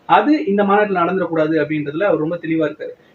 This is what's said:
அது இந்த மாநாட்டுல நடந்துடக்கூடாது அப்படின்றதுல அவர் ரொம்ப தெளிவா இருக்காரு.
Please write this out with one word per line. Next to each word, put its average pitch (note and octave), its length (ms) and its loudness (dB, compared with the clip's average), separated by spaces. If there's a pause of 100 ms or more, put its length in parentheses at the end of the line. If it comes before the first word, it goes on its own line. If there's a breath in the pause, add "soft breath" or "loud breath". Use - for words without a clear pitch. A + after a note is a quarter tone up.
அது A#3 400 2
இந்த G3+ 180 2
மாநாட்டுல G3 360 2
நடந்துடக்கூடாது E3 560 0
அப்படின்றதுல D3+ 480 -2
அவர் E3+ 160 2
ரொம்ப D#3+ 160 -4
தெளிவா D#3+ 340 -2
இருக்காரு. C3+ 220 -12 (240 soft breath)